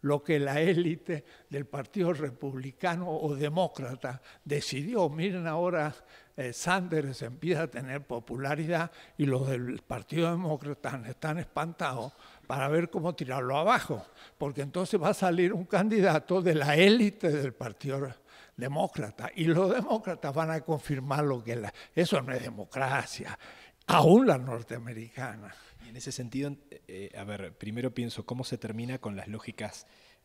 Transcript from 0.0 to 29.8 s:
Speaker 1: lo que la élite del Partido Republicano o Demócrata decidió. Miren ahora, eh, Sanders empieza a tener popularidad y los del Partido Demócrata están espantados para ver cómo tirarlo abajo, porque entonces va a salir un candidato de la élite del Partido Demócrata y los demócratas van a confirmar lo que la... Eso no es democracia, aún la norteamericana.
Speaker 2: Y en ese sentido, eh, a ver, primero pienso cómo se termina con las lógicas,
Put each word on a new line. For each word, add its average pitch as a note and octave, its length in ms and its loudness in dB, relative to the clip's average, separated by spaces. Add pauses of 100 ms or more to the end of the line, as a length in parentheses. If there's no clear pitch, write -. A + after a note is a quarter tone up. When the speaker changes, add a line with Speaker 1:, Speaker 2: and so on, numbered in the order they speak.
Speaker 1:
lo C#3+ 200 2
que D3+ 180 2
la C#3 200 2
élite E3 640 2 (240)
del C#3 160 -6
Partido E3+ 480 -2
Republicano C#3 960 -4
o D#3 280 -2
Demócrata C3+ 840 -2 (240)
decidió. D3 640 -2
Miren E3+ 380 -2
ahora, E3 480 0 (420)
eh, B2+ 160 -6
Sanders E3 720 -2
empieza D3+ 400 -2
a E3 80 -4
tener C#3 340 -6
popularidad D3+ 840 -2 (260)
y C#3+ 100 2
los C3+ 200 2
del B2 400 -4
Partido D3 420 -2
Demócrata D3 760 -4
están D#3 320 -4
espantados C#3+ 760 -4 (340)
para C3+ 180 0
ver E3+ 240 2
cómo D#3+ 240 -2
tirarlo B2+ 420 -2
abajo, E3 480 2 (340)
porque C#3+ 240 -4
entonces F3+ 380 0
va D#3+ 100 2
a G3+ 40 2
salir F3+ 380 4
un E3+ 140 -2
candidato F#3+ 760 4
de E3 140 4
la D3 180 4
élite G3+ 560 6
del C#3 240 0
Partido C3+ 540 -6 (480)
Demócrata C3 800 -4
y E3+ 80 0
los F3 280 6
demócratas G#3 640 -2
van D#3+ 160 0
a D#3+ 120 -2
confirmar C#3+ 600 -2
lo C3 220 0
que A#2 100 -4
la... G#2+ 180 -6 (220)
Eso E3 260 4
no B2+ 120 -4
es B2 100 -2
democracia, B2+ 960 -4 (480)
aún F3 400 10
la D3+ 120 4
norteamericana. A#2 1160 -10 (300)
Speaker 2:
Y A#2 40 -20
en A2+ 80 -16
ese B2 160 -10
sentido, C3 440 -6 (140)
eh, F#2+ 460 -14
a G2 80 -10
ver, G2 320 -10
primero A#2 360 -4
pienso A#2+ 320 -6
cómo B2 200 -6
se - 140 -6
termina A#2 400 -8
con G#2 180 -8
las G2 120 -10
lógicas, G#2+ 580 -12 (380)